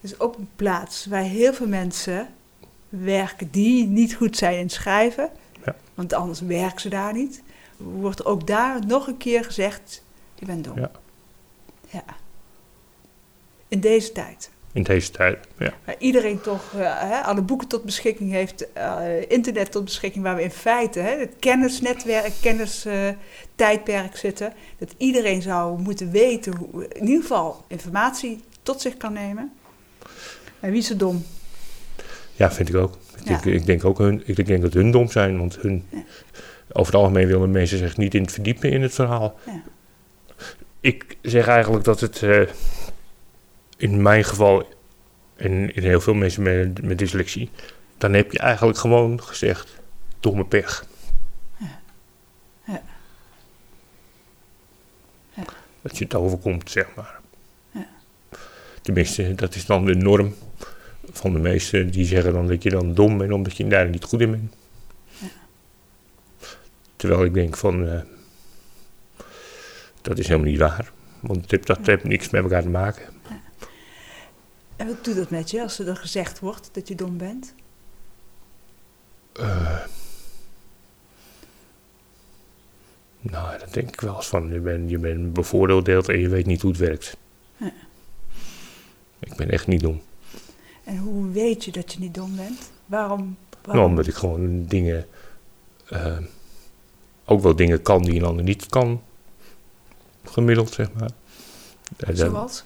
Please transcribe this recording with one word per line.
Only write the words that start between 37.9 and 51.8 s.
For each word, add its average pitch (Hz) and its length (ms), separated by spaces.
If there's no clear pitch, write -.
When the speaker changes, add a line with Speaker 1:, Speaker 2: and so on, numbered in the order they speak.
Speaker 2:
niet 101 180
in 95 140
verdiepen 117 420
in 135 120
het 127 120
verhaal. 120 520
Speaker 1:
Ja. 185 160
Speaker 2:
Ik - 420
zeg 117 240
eigenlijk 113 380
dat 107 160
het, - 220
eh, 104 180
in 101 240
mijn 104 220
geval 101 440
en 95 380
in - 80
heel 90 180
veel 107 140
mensen 98 280
met, 92 400
met 90 160
dyslexie, 92 520
dan 101 140
heb 101 200
je - 60
eigenlijk 113 400
gewoon 117 440
gezegd: - 540
domme 101 240
pech. - 400
Speaker 1:
Ja. 156 220